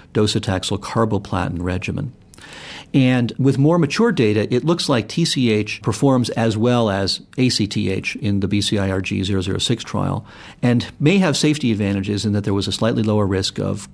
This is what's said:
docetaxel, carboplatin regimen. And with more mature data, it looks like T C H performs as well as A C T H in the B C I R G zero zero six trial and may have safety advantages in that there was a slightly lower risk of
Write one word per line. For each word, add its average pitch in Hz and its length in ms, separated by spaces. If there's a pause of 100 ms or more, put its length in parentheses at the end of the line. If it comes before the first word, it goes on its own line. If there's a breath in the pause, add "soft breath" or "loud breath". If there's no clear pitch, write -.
(140)
docetaxel, 104 640
carboplatin 98 800
regimen. 90 520 (800 loud breath)
And 127 440
with 131 200
more 151 180
mature 180 360
data, 107 420
it 120 100
looks 170 240
like 127 200
T 170 160
C 127 260
H 107 320
performs 127 480
as 113 260
well 117 340
as 98 300 (180)
A 131 100
C 110 180
T 104 240
H - 260
in 101 220
the 95 80
B 104 140
C 101 180
I 98 100
R 95 120
G 98 240
zero 98 160
zero 95 180
six 117 240
trial 98 420 (380 loud breath)
and 120 380
may 170 180
have 160 180
safety 151 360
advantages 101 520
in 104 100
that 101 100
there 101 100
was 101 140
a 95 40
slightly 113 300
lower 107 240
risk 95 320
of 98 360